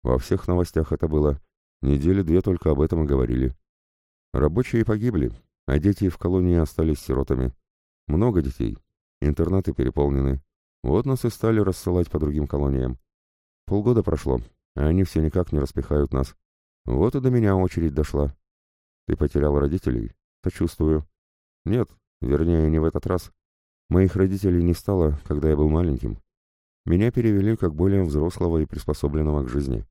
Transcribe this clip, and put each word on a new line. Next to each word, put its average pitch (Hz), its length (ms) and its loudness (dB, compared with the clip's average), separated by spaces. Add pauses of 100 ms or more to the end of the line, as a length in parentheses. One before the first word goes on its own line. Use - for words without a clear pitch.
Во 64 160 0
всех - 300 -4
новостях 87 440 0
это 80 160 -2
было. 76 320 0 (420)
Недели 73 400 2
две 82 180 2
только 90 300 0
об 69 100 2
этом 80 240 0
и - 20 -2
говорили. 64 480 0 (800)
Рабочие 104 520 0
погибли, 104 460 0 (360)
а 69 120 0
дети 95 300 2
в - 100 -6
колонии 90 380 2
остались 80 440 0
сиротами. 64 520 -2 (560)
Много 92 320 2
детей. 60 380 -6 (420)
Интернаты 82 540 0
переполнены. 67 680 0 (400)
Вот 87 240 0
нас 131 180 -2
и 117 60 0
стали 113 300 0
рассылать 90 480 0
по 80 100 -6
другим 73 280 -2
колониям. 67 520 -2 (680)
Полгода 104 360 2
прошло, 71 380 -2 (360)
а 71 100 0
они 90 180 4
всё 80 180 -2
никак 82 300 -2
не 76 60 0
распихают 73 540 -2
нас. 65 220 -2 (520)
Вот 76 280 0
и 139 60 -2
до 127 100 2
меня 110 260 4
очередь 85 380 0
дошла. 71 400 -2 (720)
Ты - 100 -2
потерял 73 420 0
родителей? 69 540 -2 (320)
Сочувствую. 82 600 -2 (600)
Нет, 107 240 0 (320)
вернее, 78 480 2
не 78 100 2
в 78 60 0
этот 80 220 -2
раз. - 260 -4 (560)
Моих 92 280 4
родителей 95 460 2
не 87 120 2
стало, 82 520 0
когда 76 220 -2
я 76 80 2
был 76 120 2
маленьким. 71 500 -2 (680)
Меня 95 260 2
перевели 110 460 0
как 80 180 -2
более 95 280 2
взрослого 82 560 -2
и 78 80 0
приспособленного 76 800 -2
к 62 40 -6
жизни. 64 420 -4